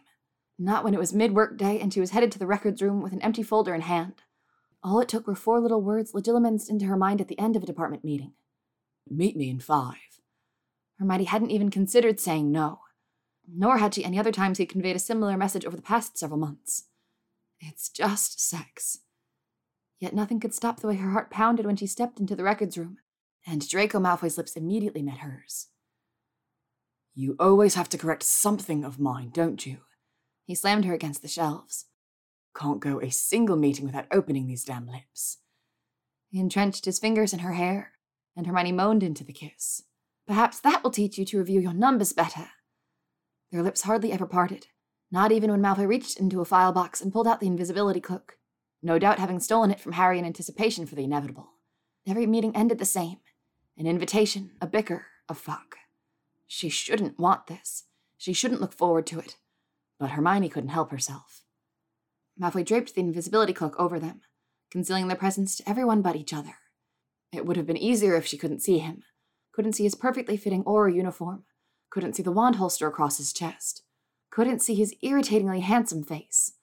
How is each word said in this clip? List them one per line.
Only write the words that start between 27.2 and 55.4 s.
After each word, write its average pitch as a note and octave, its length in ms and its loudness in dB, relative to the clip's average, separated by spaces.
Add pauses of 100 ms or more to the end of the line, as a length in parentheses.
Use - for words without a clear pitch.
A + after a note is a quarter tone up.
always G3 360 8
have F3 140 -2
to - 100 -6
correct D#3+ 240 -2
something F#3+ 600 2
of C3+ 160 -10
mine, B2+ 300 -2
don't D#3+ 340 0
you?" C3 200 -12 (600)
He F3+ 120 -10
slammed G3+ 300 2
her F3 100 0
against D#3 260 -6
the - 60 -16
shelves. - 580 -4 (680)
"Can't D3 280 -4
go C#3 180 -2
a C3 100 -6
single G3+ 460 2
meeting C#3 300 2
without C3+ 260 -8
opening C#3+ 340 2
these B2+ 200 -8
damn B2 200 -10
lips." - 520 -10 (880)
He F#3+ 100 -8
entrenched F#3+ 460 0
his F#3+ 160 -2
fingers G#3+ 320 2
in F3 80 -6
her F3 140 -6
hair, F3+ 400 -4 (420)
and F3 100 -8
Hermione F3+ 280 0
moaned G3+ 300 4
into D3+ 200 -2
the C#3 80 -16
kiss. - 520 -10 (440)
"Perhaps A3 320 2
that - 240 4
will B3 80 2
teach G#3 260 -2
you G3 60 -2
to G3 140 -2
review F#3+ 240 4
your F3 120 0
numbers A3+ 380 4
better." - 400 -2 (1000)
Their E3+ 120 -2
lips F#3+ 200 0
hardly G#3+ 280 0
ever F#3+ 140 -2
parted, F3+ 420 0 (420)
not G3 220 4
even A3 180 4
when G3+ 120 4
Malfoy G3 260 2
reached - 320 -2
into F#3 220 0
a E3+ 40 0
file F#3 280 6
box F3+ 260 0
and F#3+ 140 -4
pulled A3+ 120 2
out A3+ 140 4
the G3 80 -2
invisibility F#3 540 0
cloak, - 360 -10 (440)
no E3 180 2
doubt G3+ 180 6
having F3+ 220 -2
stolen A3 320 4
it G3+ 80 -2
from E3+ 140 -12
Harry F3+ 260 4
in F3 60 -4
anticipation F3+ 600 -4
for D3 100 -14
the C#3 100 -4
inevitable. C#3+ 480 -6 (520)
Every G#3+ 220 0
meeting A3 260 2
ended A3+ 260 2
the F#3+ 60 -6
same. F3+ 360 -4 (560)
An D#3+ 100 -4
invitation, F#3+ 720 0
a F3 80 -6
bicker, F#3+ 400 -2 (220)
a D#3 60 -8
fuck. - 420 -14 (720)